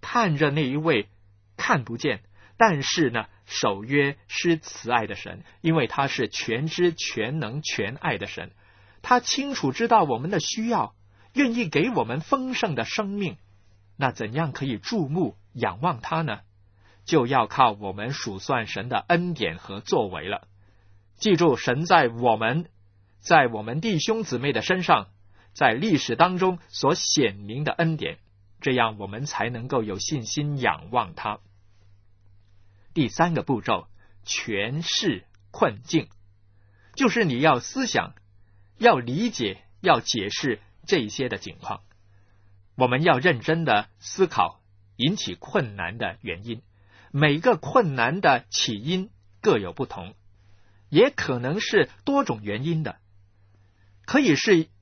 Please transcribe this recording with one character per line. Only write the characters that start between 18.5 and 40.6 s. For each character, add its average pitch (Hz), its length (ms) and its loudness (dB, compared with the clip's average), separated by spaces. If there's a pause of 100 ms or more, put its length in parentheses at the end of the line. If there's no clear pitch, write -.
神 - 220 -8
的 123 100 0 (100)
恩 175 260 0
典 87 240 -4
和 98 220 -12
作 120 280 0
为 85 180 -8
了。 101 220 -8 (680)
记 202 200 4
住， 151 200 6
神 135 280 -2
在 165 240 6
我 117 280 2
们， 120 320 -2 (520)
在 151 260 6
我 110 160 -4
们 117 180 -4
弟 196 200 0
兄 220 240 0
姊 123 140 -4
妹 139 140 -2
的 220 100 0
身 185 200 0
上， 135 280 2 (420)
在 123 220 4
历 165 220 2
史 120 200 0
当 180 220 4
中 185 200 2 (100)
所 143 280 2
显 110 400 0
明 104 260 -8
的 151 100 -2
恩 165 240 0
典， 85 220 -8 (420)
这 135 120 0
样 117 260 2
我 110 80 -8
们 113 200 -8
才 110 220 -4
能 120 200 -8
够 131 160 0
有 98 140 -6
信 120 260 -6
心 147 340 -4
仰 92 320 -2
望 110 240 -2
他。 107 240 -8 (1600)
第 139 140 2
三 170 240 2
个 131 120 -2
步 123 160 -2
骤， 98 260 -2 (380)
诠 113 580 -4
释 165 420 -2 (280)
困 117 320 0
境， - 240 -2 (880)
就 269 120 4
是 220 160 2
你 127 140 0
要 139 220 4
思 262 260 -6
想， - 280 -2 (640)
要 220 220 4
理 135 320 -2
解， 98 320 -4 (180)
要 160 200 4
解 104 300 -4
释 120 280 -2 (260)